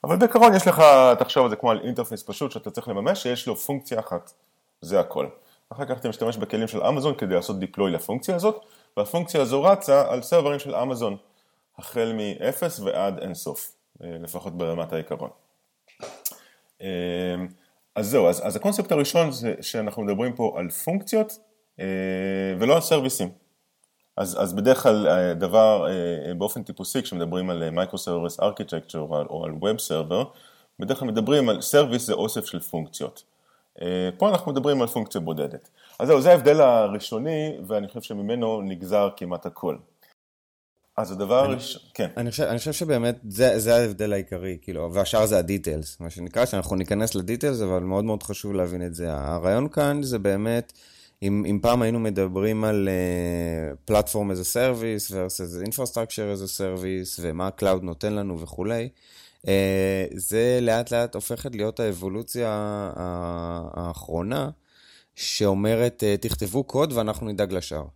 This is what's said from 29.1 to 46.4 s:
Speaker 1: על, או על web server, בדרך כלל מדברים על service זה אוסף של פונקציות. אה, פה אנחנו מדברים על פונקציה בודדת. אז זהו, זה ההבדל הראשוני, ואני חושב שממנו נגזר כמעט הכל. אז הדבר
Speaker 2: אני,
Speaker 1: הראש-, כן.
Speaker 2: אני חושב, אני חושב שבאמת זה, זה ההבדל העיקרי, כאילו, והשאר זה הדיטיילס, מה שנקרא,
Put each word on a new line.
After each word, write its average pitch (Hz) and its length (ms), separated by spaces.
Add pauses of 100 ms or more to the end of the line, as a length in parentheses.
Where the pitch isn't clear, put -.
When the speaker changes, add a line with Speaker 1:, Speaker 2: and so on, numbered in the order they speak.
Speaker 1:
על, 73 120
או 80 160
על 80 60
web 87 260
server, 82 480 (540)
בדרך 117 200
כלל 131 80
מדברים 117 420
על 104 80
service 139 420
זה - 140
אוסף 107 320
של - 140
פונקציות. - 640 (580)
אה, 92 360
פה 156 120
אנחנו 175 220
מדברים 135 300
על 117 60
פונקציה 107 340
בודדת. 78 480 (300)
אז 123 80
זהו, 143 140
זה 170 100
ההבדל 151 300
הראשוני, 123 960 (100)
ואני 101 200
חושב 110 140
שממנו 110 600
נגזר 95 560
כמעט 87 280
הכל. 85 300 (1200)
אז 104 140
הדבר 101 340
Speaker 2:
אני, 135 80
Speaker 1:
הראש-, - 400
כן. - 240
Speaker 2:
אני 117 140
חושב, - 120
אני 117 140
חושב 151 140
שבאמת 123 440 (140)
זה, 110 300
זה 113 160
ההבדל 107 380
העיקרי, 92 480
כאילו, 85 320
והשאר 101 320
זה 104 120
הדיטיילס, 82 600
מה 85 100
שנקרא, 90 360